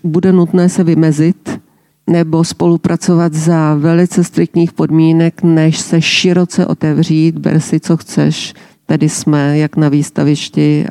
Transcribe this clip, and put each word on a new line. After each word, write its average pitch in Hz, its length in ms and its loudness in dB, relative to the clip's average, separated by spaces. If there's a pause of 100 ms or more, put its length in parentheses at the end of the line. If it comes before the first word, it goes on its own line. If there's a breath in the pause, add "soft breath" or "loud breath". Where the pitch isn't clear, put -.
bude 175 280 0
nutné 180 360 2
se 180 160 0
vymezit 160 760 0 (480 soft breath)
nebo 165 360 0
spolupracovat 170 880 0
za 156 400 0
velice 170 500 0
striktních 170 480 -2
podmínek, 165 680 0
než 160 360 2
se - 220 -2
široce 180 640 0
otevřít, 156 720 0
ber 156 220 0
si, 156 200 -2
co 165 160 -2
chceš, - 580 -4 (320 loud breath)
tady 151 220 0
jsme, 147 500 0
jak 151 180 -2
na 156 120 2
výstavišti 147 1040 0